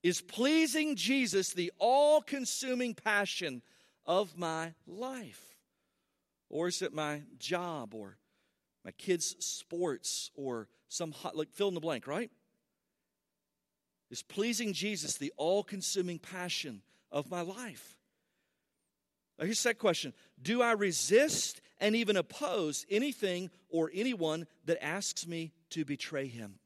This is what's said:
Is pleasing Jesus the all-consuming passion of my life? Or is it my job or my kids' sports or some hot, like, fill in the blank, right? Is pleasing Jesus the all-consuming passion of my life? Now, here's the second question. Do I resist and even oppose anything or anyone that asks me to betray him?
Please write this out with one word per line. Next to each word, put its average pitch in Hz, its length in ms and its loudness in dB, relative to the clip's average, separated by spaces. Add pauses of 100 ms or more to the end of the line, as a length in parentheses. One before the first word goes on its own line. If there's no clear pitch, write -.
Is 175 200 2
pleasing 302 720 2
Jesus 202 560 2
the 175 260 0
all-consuming 262 1160 4
passion 190 640 0 (460)
of 175 320 2
my 160 340 -2 (140)
life? 220 720 -12 (880)
Or 165 200 -2
is 175 120 -2
it 185 140 -4
my 147 300 -4 (140)
job 160 560 -4
or 101 220 -12 (680)
my - 100 -12
kids' - 520 -2
sports - 920 -4
or 123 360 -6 (180)
some 160 240 -6
hot, - 240 -8
like, 156 160 -2
fill 202 160 2
in 185 60 0
the 165 60 -4
blank, 151 260 -2
right? 170 240 -4 (1800)
Is - 140 -12
pleasing 220 500 -2
Jesus 170 460 -2
the 143 180 -4
all-consuming 185 840 0
passion 170 640 -8 (280)
of 143 200 -2
my 180 100 -4
life? 190 560 -10 (1400)
Now, - 60 -4
here's 220 140 0
the - 40 0
second 233 160 2
question. 160 360 0 (260)
Do 220 220 2
I 233 100 6
resist 208 880 4 (180)
and 214 180 4
even 208 200 4
oppose 180 720 0
anything 196 600 0 (180)
or 160 260 2
anyone 170 520 0 (180)
that 160 200 2
asks 170 420 -4
me 165 260 -6 (180)
to 160 140 -2
betray 139 420 -4
him? 113 400 -12